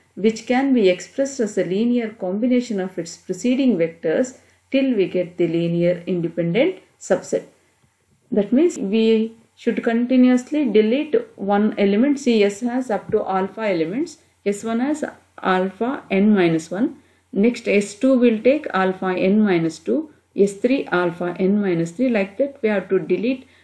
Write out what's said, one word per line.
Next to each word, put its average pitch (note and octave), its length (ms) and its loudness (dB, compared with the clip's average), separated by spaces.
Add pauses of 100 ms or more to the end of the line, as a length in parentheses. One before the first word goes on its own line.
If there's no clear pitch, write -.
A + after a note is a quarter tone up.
(140)
which A3 340 -2
can C4 260 2
be G#3+ 140 4
expressed C4 500 -2
as G#3+ 180 -4
a F#3 80 0
linear A3 460 -2
combination A3 680 -2
of F#3 180 -6
its E3+ 180 -10
preceding A#3+ 640 0
vectors E3 600 -2 (320)
till C4 240 0
we F#3+ 120 2
get F3 300 -4
the E3+ 120 0
linear E3+ 580 0
independent F3 720 -2 (240)
subset. - 440 -2 (840)
That G3+ 220 0
means D#4+ 260 2
we A3 560 0 (220)
should B3 260 -4
continuously B3+ 880 2
delete A3 460 2 (200)
one G3+ 420 0
element. A3+ 420 2
See, A3+ 240 4
S G3+ 160 -2
has B3 300 -4
up G3 220 -4
to G#3 140 0
alpha F#3+ 360 -4
elements. G3+ 560 -4 (260)
S G3+ 200 -4
one A3+ 160 -2
has D4 240 -2 (380)
alpha F#3+ 680 -2
n G3+ 240 4
minus E3 360 2
one. G#3 260 -2 (360)
Next, A3 360 0
S G3+ 260 0
two C4 240 2
will A3+ 220 4
take C#4+ 320 2
alpha F#3 440 -2
n F#3+ 240 2
minus E3 380 2
two, C#4+ 320 -4 (260)
S G3 180 2
three C4 320 0
alpha F3 520 -2
n G3 220 2
minus E3+ 300 -2
three. B3+ 180 -2
Like G3 300 -2
that, C#4 240 -2
we G#3+ 60 0
have G3 200 -2
to F#3+ 100 0
delete F#3 480 -2 (180)